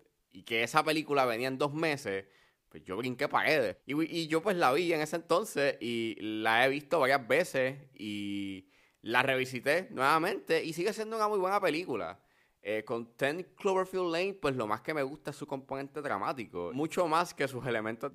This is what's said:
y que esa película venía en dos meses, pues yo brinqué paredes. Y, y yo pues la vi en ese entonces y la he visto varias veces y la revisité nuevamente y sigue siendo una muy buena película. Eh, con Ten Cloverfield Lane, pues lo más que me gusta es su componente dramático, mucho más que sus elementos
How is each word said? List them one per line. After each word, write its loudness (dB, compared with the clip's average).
y -20
que 0
esa 2
película 2
venía 0
en -4
dos 0
meses, -2
pues -18
yo -6
brinqué -2
paredes. 2
Y, -4
y -4
yo 2
pues 0
la 4
vi 2
en 0
ese -2
entonces 0
y -2
la 2
he 6
visto 0
varias 4
veces 0
y -6
la 2
revisité 0
nuevamente 2
y -6
sigue -2
siendo -6
una 2
muy 0
buena 2
película. -2
Eh, -2
con -6
Ten -2
Cloverfield 0
Lane, 0
pues 0
lo 0
más 0
que -4
me 0
gusta -6
es -8
su -10
componente -8
dramático, -2
mucho 0
más 2
que 0
sus -8
elementos -2